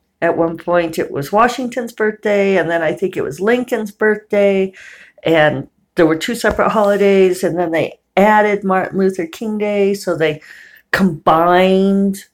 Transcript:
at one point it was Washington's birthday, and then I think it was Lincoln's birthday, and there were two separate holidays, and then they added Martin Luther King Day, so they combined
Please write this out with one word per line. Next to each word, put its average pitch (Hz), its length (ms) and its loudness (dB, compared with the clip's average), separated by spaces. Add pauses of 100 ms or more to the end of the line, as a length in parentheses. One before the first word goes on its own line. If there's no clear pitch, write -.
(220)
at 165 140 0
one 165 200 -2
point 170 420 -2
it - 120 -4
was 143 220 -6
Washington's 240 600 -2
birthday, 202 640 0
and 165 140 0
then 170 120 0
I 156 100 -2
think - 240 -6
it 139 80 -4
was 151 160 -8
Lincoln's 226 500 -2
birthday, 202 840 0 (520)
and 151 440 2 (280)
there 170 100 4
were 160 100 2
two - 180 -6
separate 214 360 -2
holidays, 196 720 2
and 170 160 -2
then 170 140 -2
they 156 260 -4 (180)
added 208 460 4
Martin 185 360 -2
Luther 190 280 0
King 214 320 -8
Day, 202 360 0
so 190 220 -4
they 156 240 -2 (500)
combined 190 1400 2